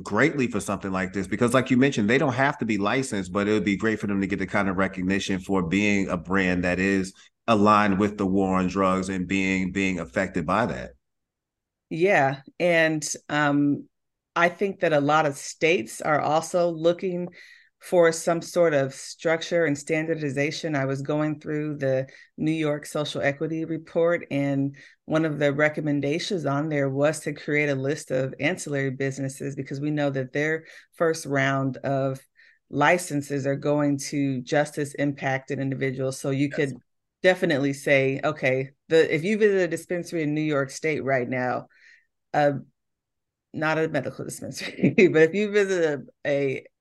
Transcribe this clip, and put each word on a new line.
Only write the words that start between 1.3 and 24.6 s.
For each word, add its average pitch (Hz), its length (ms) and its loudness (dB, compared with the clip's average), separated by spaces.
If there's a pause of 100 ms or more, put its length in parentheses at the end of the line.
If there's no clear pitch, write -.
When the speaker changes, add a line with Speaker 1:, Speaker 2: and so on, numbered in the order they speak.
Speaker 1:
like 127 200 2
you 123 40 4
mentioned, 123 320 2
they 127 100 4
don't 135 160 0
have 135 240 0
to 123 60 -4
be 107 140 0
licensed, 101 540 -2
but 101 160 0
it 107 40 2
would 104 120 2
be 101 120 2
great 107 220 0
for 110 80 -6
them 101 140 0
to 98 80 0
get 95 100 -2
the 95 80 -2
kind 98 220 0
of 92 80 -2
recognition 95 640 -2
for 95 200 0
being 95 480 2
a 90 80 -2
brand 90 460 0
that 90 160 0
is 95 340 0 (360)
aligned 104 500 4
with 104 180 0
the 101 100 -2
war 95 320 2
on 92 100 0
drugs 95 400 0
and 92 180 -4
being, 95 460 0
being 95 260 -2
affected 90 480 -4
by 104 200 0
that. 64 240 -8 (1000)
Speaker 2:
Yeah. 160 540 2 (180)
And, 160 440 2 (240)
um, 143 580 2 (500)
I 170 120 4
think 190 320 -4
that 165 120 4
a 147 80 4
lot 151 260 4
of 139 100 -2
states - 640 -2
are 151 200 0
also 160 500 0
looking 175 600 0 (500)
for 170 320 4
some 165 280 -2
sort 165 340 2
of 135 200 0
structure 165 720 -2
and 143 100 0
standardization. 156 1000 -2
I 135 80 0
was 135 180 -4
going 151 380 -2
through 151 380 -6
the 131 280 0 (320)
New 156 140 0
York 151 340 -2
Social 151 340 -6
Equity 160 440 -2
Report, 165 680 0
and 139 460 0 (300)